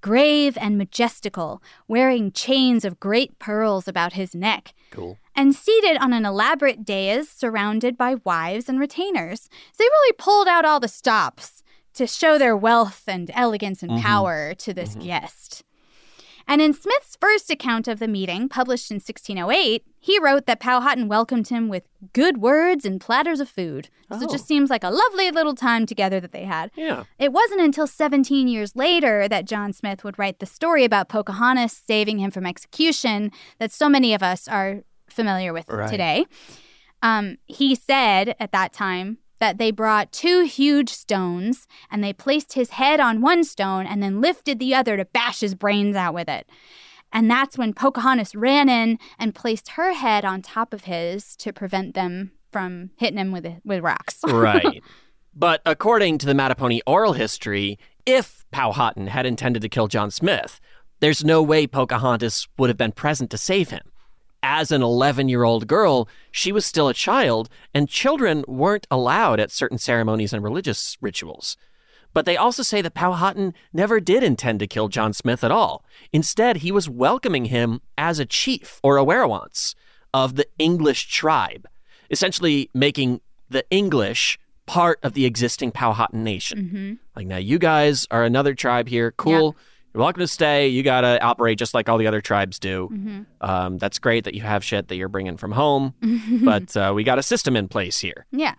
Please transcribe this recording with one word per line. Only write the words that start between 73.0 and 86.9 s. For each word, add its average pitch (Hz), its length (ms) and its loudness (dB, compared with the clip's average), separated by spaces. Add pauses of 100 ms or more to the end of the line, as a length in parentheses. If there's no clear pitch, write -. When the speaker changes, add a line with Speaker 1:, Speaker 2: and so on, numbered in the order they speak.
Speaker 2:
never 202 260 2
did 190 220 4
intend 120 380 0
to 104 80 -4
kill 107 200 -2
John 107 260 -2
Smith 120 300 -2
at 117 80 2
all. 208 320 0 (300)
Instead, 208 440 2
he 165 140 -4
was 196 160 0
welcoming 131 580 0
him 117 360 0 (160)
as 156 220 -2
a 135 60 -2
chief - 580 -4
or 139 160 6
a 139 40 6
werewance 156 720 0 (400)
of 131 220 0
the 143 100 2 (140)
English 156 480 2
tribe, - 600 0 (440)
essentially 170 600 0
making 131 500 0 (280)
the 131 220 -2
English 151 640 0 (300)
part 175 340 2
of 120 120 -4
the 135 120 0
existing 120 460 -2
Powhatan 113 520 0
nation. 110 360 -6
Speaker 1:
Mm-hmm. 196 340 -8 (220)